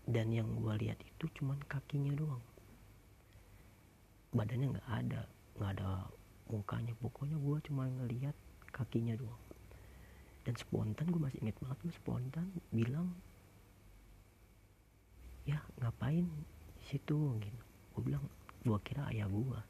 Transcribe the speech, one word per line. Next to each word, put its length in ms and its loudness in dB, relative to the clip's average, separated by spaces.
dan 320 4
yang 240 2
gue 240 2
lihat 160 0
itu 400 -4
cuman 240 2
kakinya 480 0
doang. 320 0
Badannya 400 4
nggak 160 -6
ada, 400 -2
nggak 240 0
ada 320 -2
mukanya. 480 0
Pokoknya 400 -2
gue 180 4
cuma 160 2
ngelihat 480 0
kakinya 400 2
doang. 240 -6
Dan 160 0
spontan, 480 2
gue 160 6
masih 160 0
inget 240 2
banget, 160 -2
gue 160 -2
spontan 560 -2
bilang, 400 4
"Ya, 160 2
ngapain 480 4
situ?" 560 2
gitu. 220 -4
Gue 160 2
bilang, 160 0
gue 160 6
kira 320 -2
ayah 160 2
gue. 280 2